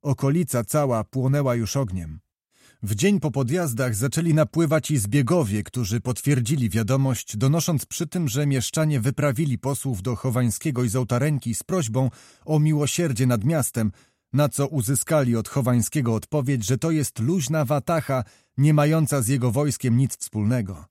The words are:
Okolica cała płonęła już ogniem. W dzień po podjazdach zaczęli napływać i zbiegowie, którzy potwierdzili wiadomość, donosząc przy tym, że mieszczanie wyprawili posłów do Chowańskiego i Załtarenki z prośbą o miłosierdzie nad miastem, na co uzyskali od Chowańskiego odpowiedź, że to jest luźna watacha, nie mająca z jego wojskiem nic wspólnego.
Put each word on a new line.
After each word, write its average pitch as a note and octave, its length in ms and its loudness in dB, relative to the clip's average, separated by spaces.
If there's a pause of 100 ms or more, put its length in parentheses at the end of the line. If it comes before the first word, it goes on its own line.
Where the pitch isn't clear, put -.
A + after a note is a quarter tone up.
Okolica C#3 600 0
cała C3 400 0
płonęła C3 520 0
już A#2 220 -2
ogniem. F2+ 420 -6 (640)
W G#2 120 -4
dzień F#3 240 2
po D3 120 -2
podjazdach C3 640 -2
zaczęli D#3 380 0
napływać D#3 580 2
i D3+ 60 2
zbiegowie, A2+ 640 2
którzy A#2 380 -4
potwierdzili B2+ 680 0
wiadomość, A#2 680 0
donosząc C#3+ 480 2
przy - 220 -6
tym, E3+ 200 -4
że C#3 200 -2
mieszczanie C#3+ 520 0
wyprawili B2+ 580 0
posłów C3 440 -4
do A2+ 140 -4
Chowańskiego B2 680 0
i A#2+ 60 0
Załtarenki B2+ 680 -2
z - 80 -8
prośbą C3 460 -2 (360)
o D#3 140 2
miłosierdzie D3 680 2
nad A#2+ 180 2
miastem, B2 480 0 (420)
na C#3+ 160 2
co C#3+ 180 -2
uzyskali C3+ 680 0
od A2 120 -2
Chowańskiego B2 680 0
odpowiedź, C3 500 -2
że B2+ 120 0
to E3 140 -2
jest D#3 280 -2
luźna D3+ 460 0
watacha, C#3 580 0 (340)
nie D3 160 6
mająca D3+ 480 4
z G#2 60 0
jego B2 240 2
wojskiem C3 460 0
nic C3 200 0
wspólnego. G#2 720 -2